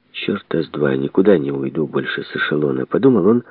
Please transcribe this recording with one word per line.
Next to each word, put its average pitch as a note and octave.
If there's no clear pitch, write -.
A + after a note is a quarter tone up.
«Черта -
с -
два, C#2
никуда F#2
не C#2
уйду C2+
больше C#2
с -
эшелона», C#2
подумал G#2
он, A#2+